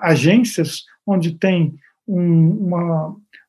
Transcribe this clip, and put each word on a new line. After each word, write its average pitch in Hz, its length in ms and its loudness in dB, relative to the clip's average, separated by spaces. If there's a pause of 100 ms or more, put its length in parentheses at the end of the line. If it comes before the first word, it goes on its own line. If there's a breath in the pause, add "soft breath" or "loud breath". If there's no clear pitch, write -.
agências 165 840 0 (220 soft breath)
onde 170 300 -2
tem 170 400 0 (280 soft breath)
um, 175 600 2
uma, 170 500 -4 (320 soft breath)